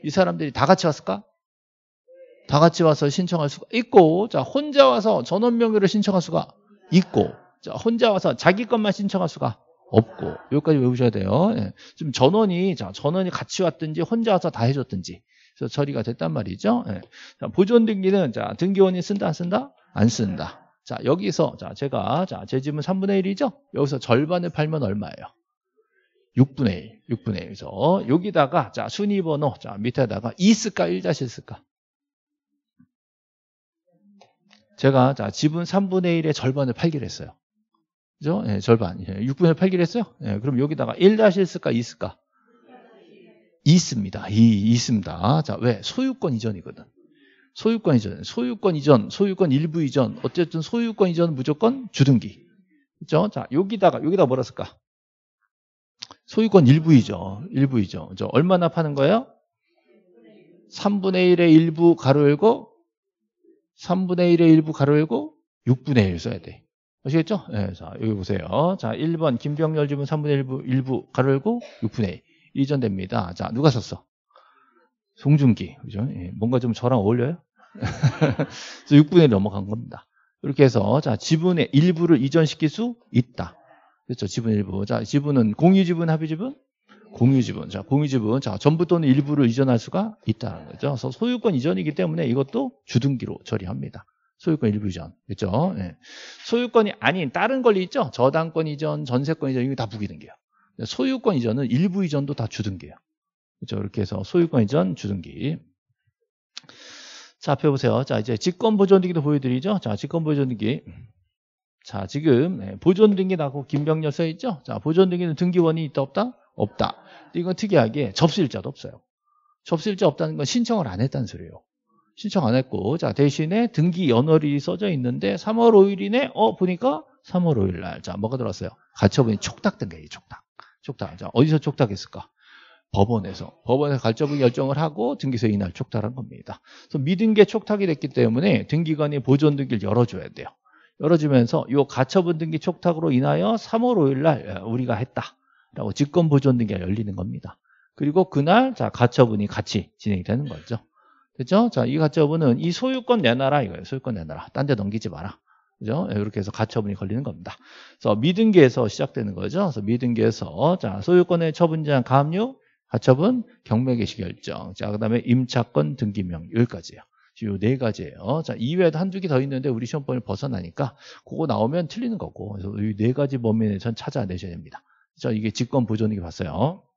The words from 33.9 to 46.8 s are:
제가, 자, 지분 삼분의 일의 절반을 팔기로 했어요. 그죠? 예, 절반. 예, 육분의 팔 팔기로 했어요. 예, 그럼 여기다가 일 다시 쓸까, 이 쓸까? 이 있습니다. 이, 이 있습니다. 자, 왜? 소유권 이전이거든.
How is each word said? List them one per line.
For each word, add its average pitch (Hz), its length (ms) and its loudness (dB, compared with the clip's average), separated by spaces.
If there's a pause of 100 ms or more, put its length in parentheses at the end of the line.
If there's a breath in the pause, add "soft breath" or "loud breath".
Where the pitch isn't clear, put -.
제가, 135 380 4
자, 104 160 -6
지분 160 340 -2
삼분의 185 540 0
일의 156 160 -2
절반을 131 400 -2
팔기로 151 300 -2
했어요. - 320 -14 (840)
그죠? 175 280 -2
예, 101 140 -2
절반. 92 460 2
예, 98 180 -8
육분의 156 300 2
팔 160 60 -4
팔기로 185 200 2
했어요. 190 240 0 (180)
예, 101 180 -4
그럼 127 180 -2
여기다가 135 360 -2
일 208 220 6
다시 196 300 4
쓸까, 151 240 -6
이 120 120 0
쓸까? - 360 -10 (1500)
이 151 60 8
있습니다. 110 580 0
이, 101 40 -4
이 110 380 6
있습니다. 117 720 0
자, 104 180 -6
왜? 113 220 0
소유권 254 520 -4
이전이거든. 107 500 -8 (680 soft breath)